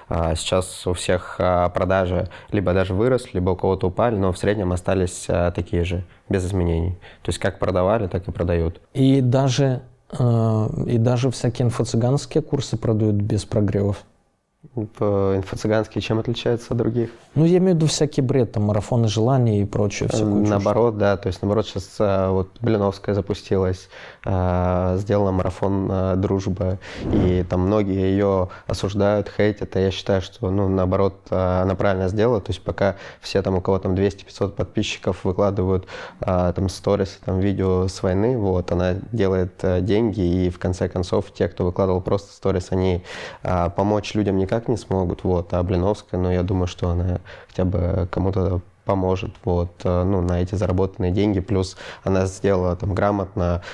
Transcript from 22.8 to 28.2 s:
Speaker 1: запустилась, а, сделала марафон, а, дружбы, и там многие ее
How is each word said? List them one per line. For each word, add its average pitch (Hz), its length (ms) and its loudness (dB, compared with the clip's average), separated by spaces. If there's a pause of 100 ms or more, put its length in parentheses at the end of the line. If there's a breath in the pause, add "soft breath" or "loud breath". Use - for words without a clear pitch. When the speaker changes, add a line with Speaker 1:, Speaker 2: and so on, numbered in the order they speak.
Speaker 1:
запустилась, 95 720 -2 (380 loud breath)
а, 90 720 2
сделала 101 320 2
марафон, 98 600 -2
а, 95 260 0
дружбы, 95 600 -2 (260 loud breath)
и 90 440 2
там 90 120 0
многие 98 520 2
ее 98 380 2 (160 loud breath)